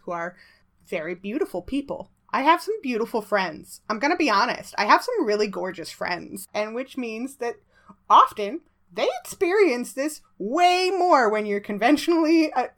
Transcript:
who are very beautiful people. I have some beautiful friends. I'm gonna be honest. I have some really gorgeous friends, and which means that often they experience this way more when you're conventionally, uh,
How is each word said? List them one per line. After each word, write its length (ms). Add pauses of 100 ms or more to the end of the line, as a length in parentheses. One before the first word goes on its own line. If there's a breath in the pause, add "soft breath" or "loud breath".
who 60
are 260 (500 soft breath)
very 280
beautiful 460
people. 500 (200)
I 100
have 200
some 200
beautiful 400
friends. 680
I'm 100
gonna 180
be 120
honest. 480
I 80
have 160
some 240
really 220
gorgeous 440
friends, 640
and 220
which 220
means 400
that 180 (540 soft breath)
often 520 (320)
they 140 (160)
experience 680
this 280 (160)
way 540
more 380
when 160
you're 160
conventionally, 920
uh, 140 (100)